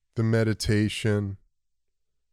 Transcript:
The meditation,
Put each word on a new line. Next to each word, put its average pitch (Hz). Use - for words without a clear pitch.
The 117
meditation, 107